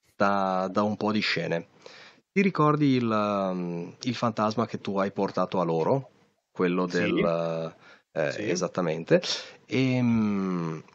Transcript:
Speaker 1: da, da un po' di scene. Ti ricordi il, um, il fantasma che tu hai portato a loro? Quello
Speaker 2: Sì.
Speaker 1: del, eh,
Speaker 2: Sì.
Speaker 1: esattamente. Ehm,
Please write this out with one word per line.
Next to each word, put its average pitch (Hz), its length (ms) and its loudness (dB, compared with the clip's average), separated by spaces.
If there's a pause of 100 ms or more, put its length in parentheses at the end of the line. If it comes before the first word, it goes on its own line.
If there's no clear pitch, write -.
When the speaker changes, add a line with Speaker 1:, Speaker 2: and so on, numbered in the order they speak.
(140)
Speaker 1:
da, 95 560 2
da 104 120 0
un 107 140 0
po' 107 140 0
di 107 100 0
scene. 85 480 -2 (640)
Ti 190 80 0
ricordi 151 540 4
il, 120 160 2
um, 92 840 -2 (100)
il 123 100 -4
fantasma 110 520 0
che - 140 -8
tu 98 180 -4
hai 98 140 0
portato 95 480 -2
a 87 40 2
loro? 85 440 0 (420)
Quello 90 380 0
Speaker 2:
Sì. 90 100 -2
Speaker 1:
del, 85 800 0 (360)
eh, 78 200 0
Speaker 2:
Sì. - 160 -6
Speaker 1:
esattamente. 87 720 0 (460)
Ehm, 104 1160 0 (120)